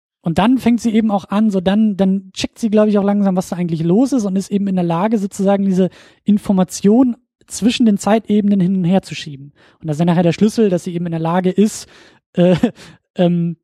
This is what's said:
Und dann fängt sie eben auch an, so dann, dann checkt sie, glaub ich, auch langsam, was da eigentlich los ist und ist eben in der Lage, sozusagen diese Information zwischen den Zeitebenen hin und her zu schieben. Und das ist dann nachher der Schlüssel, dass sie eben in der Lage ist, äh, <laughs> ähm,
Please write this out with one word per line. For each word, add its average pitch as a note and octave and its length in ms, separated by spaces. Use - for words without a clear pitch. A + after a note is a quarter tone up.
Und E3 160
dann A#3 200
fängt A#3 220
sie A#3 140
eben A3 160
auch G3+ 160
an, G#3+ 240
so F#3+ 100
dann, G3+ 360
dann F#3+ 380
checkt - 240
sie, A3+ 120
glaub G#3+ 180
ich, G#3 100
auch G3 60
langsam, G3+ 320
was F#3 120
da - 80
eigentlich E3 260
los G3+ 300
ist A3+ 140
und F#3+ 100
ist G3 140
eben G3 160
in F#3+ 100
der F3 80
Lage, F#3 340
sozusagen G3 460
diese F#3 240
Information G#3 920
zwischen A#3 400
den G#3 100
Zeitebenen G#3 640
hin F#3 160
und F#3 80
her F#3 180
zu - 120
schieben. C#3+ 380
Und D#3+ 80
das D3+ 60
ist D3 60
dann F3 60
nachher F3 160
der E3+ 100
Schlüssel, G#3+ 360
dass F3+ 160
sie F3 100
eben F3 120
in E3 60
der E3 80
Lage F3+ 300
ist, G3 380
äh, F3+ 200
<laughs> - 300
ähm, F3 480